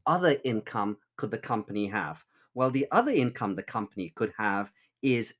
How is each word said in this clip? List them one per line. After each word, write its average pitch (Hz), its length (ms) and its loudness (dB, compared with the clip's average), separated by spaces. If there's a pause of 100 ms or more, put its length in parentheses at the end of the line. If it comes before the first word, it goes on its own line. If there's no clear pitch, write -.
other 175 360 4
income 107 540 -2 (180)
could 107 140 -4
the 110 80 -4
company 104 480 -4
have? 92 380 -4 (320)
Well, 131 160 2
the 135 200 0
other 247 200 4
income 123 420 0
the 90 80 -4
company 101 540 -8
could 110 200 -2
have 104 360 0 (320)
is 123 360 0